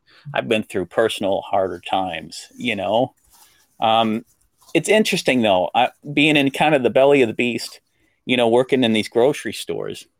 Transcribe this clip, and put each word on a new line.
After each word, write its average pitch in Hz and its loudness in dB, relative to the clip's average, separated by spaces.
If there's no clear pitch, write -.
I've 117 -4
been 110 0
through 92 -6
personal 104 -2
harder 95 -4
times, 85 -6
you 120 -6
know. 104 -2
Um, 110 0
it's 170 0
interesting 196 2
though, 95 2
I, 123 2
being 151 2
in 139 0
kind 156 0
of 127 2
the 117 2
belly 135 4
of 113 2
the 107 -4
beast, 120 -6
you 123 0
know, 120 4
working 127 2
in 113 2
these 107 -2
grocery 117 0
stores - -10